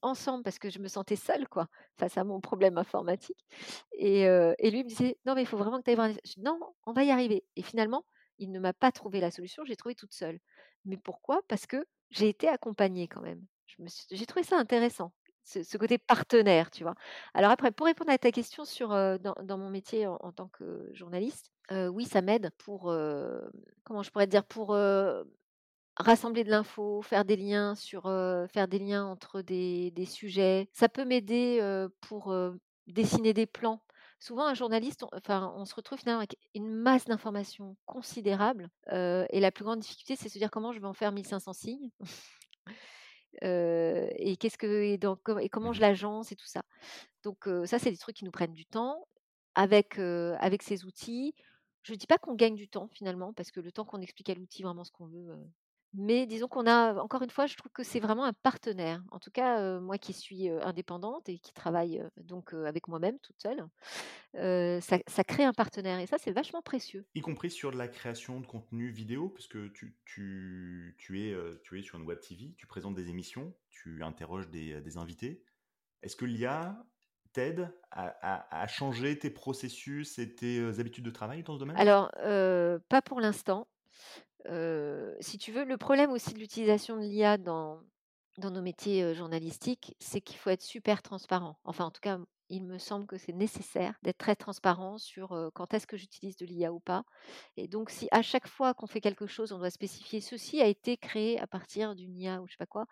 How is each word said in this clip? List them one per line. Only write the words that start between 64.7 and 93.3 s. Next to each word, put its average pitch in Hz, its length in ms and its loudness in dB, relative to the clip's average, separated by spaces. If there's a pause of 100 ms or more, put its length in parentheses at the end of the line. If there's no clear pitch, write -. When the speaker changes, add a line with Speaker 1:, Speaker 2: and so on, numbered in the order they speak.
Speaker 1:
ça, 180 260 2
ça - 180 2
crée - 200 2
un 247 80 4
partenaire 190 460 -2
et 180 80 -6
ça, 302 120 0
c'est 214 140 -6
vachement 320 300 -4
précieux. - 520 -8
Speaker 2:
Y 156 60 -6
compris 160 280 -6
sur 147 220 -8
de 127 60 -6
la 123 100 -6
création 123 540 -10
de 123 40 -10
contenu 117 460 -8
vidéo, 117 380 -6
parce - 180 -20
que 104 220 -12
tu, 110 360 -20
tu, 92 920 -12
tu 95 240 -8
es, 107 80 -4
heu, 85 320 -8
tu 95 160 -14
es - 20 -12
sur 90 160 -16
une 80 80 -12
web 85 140 -8
T - 160 -18
V, 139 220 -18
tu - 100 -20
présentes 95 260 -10
des 90 160 -8
émissions, 123 460 -10 (140)
tu 80 340 -14
interroges 80 460 -10
des, 80 240 -10
heu, 76 80 -10
des 78 160 -14
invités. 87 480 -12 (580)
Est-ce - 140 -12
que 123 80 -8
l'I 117 200 -4
A 170 400 -6 (480)
t'aide 165 400 -4 (180)
à, 92 160 -8 (140)
à, 87 420 -4
à 107 40 -4
changer 139 520 -4
tes 147 120 -4
processus 135 880 -10
et 117 160 -8
tes, 120 240 -4
heu, 113 200 -4
habitudes 117 260 -8
de 113 60 -8
travail 131 320 -10
dans 156 120 -10
ce 135 40 -10
domaine ? 139 180 -8
Speaker 1:
Alors, 202 320 8 (140)
heu, 180 640 2
pas 269 120 6
pour 254 180 -8
l'instant. 208 480 0 (800)
Heu, 151 760 -4
si - 180 -10
tu - 120 -12
veux, 262 140 -4
le 262 120 -2
problème 277 340 6
aussi 226 220 -4
de 220 60 -12
l'utilisation 214 580 2
de 214 60 -4
l'I 208 200 2
A 208 140 8
dans, 160 440 -4 (560)
dans 190 140 -8
nos 185 100 -6
métiers, 185 420 0
heu, 165 100 2
journalistiques, 165 880 -6
c'est - 220 -6
qu'il - 160 -18
faut - 140 -4
être 185 120 2
super 214 400 0
transparent. 180 640 -4
Enfin, 165 200 -4
en 160 60 -6
tout - 100 -20
cas, 196 180 -4 (300)
il 185 160 -8
me 185 140 -12
semble 202 280 -8
que 190 100 -12
c'est 175 160 -10